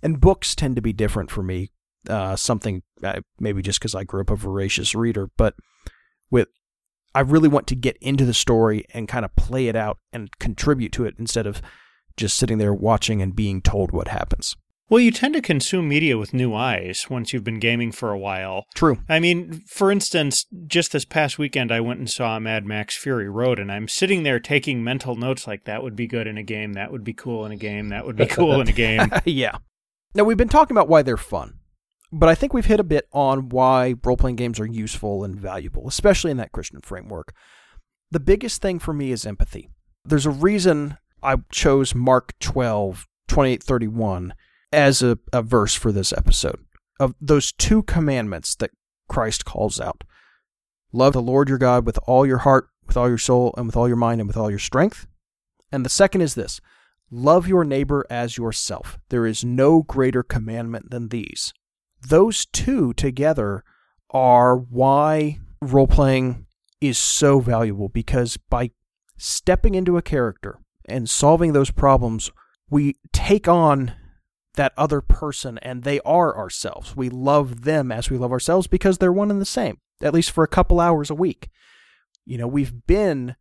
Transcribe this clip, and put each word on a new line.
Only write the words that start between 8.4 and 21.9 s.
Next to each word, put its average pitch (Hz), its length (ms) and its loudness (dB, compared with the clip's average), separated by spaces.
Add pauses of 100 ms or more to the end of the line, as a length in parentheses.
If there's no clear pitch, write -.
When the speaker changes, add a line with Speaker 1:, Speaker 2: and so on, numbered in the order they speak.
Speaker 1:
and 113 160 -8
kinda 113 260 -6
play 127 320 0
it 113 80 -2
out 107 240 -4 (140)
and 110 160 -12 (100)
contribute 123 540 0
to 120 120 -2
it - 120 -8
instead 113 300 -4
of 101 140 -8 (560)
just 107 200 -2
sitting 110 220 0
there 101 140 2
watching 107 480 0
and 95 140 -4
being 98 260 -2
told 95 300 -4
what - 180 -4
happens. - 460 -6 (340)
Speaker 2:
Well, 226 100 6
you 233 120 6
tend 269 220 -2
to 320 80 0
consume 165 460 -2
media 143 300 0
with 107 160 -8
new 127 200 -2
eyes 104 560 -4
once 120 220 -8
you've 120 140 -6
been 113 140 -6
gaming 117 320 -2
for 110 200 -6
a 101 60 -4
while. 95 480 -8 (100)
Speaker 1:
True. 147 320 2
Speaker 2:
I 160 120 2
mean, 170 460 -2
for - 240 0
instance, 175 560 0 (220)
just 170 240 0
this 143 140 -2
past 151 340 -2
weekend, 131 320 -2
I 113 80 0
went 117 200 -4